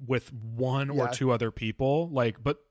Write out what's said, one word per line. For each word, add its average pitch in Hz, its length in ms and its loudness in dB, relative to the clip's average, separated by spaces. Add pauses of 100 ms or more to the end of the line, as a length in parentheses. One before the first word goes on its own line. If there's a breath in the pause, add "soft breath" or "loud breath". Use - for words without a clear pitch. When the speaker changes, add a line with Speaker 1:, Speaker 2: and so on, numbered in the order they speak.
Speaker 1:
with 120 260 -2
one 127 600 -2
or 135 140 2
Speaker 2:
Yeah. 120 60 -2
Speaker 1:
two 127 200 2
other 113 180 2
people, 135 600 0
like, 120 320 0
but 139 160 0 (120)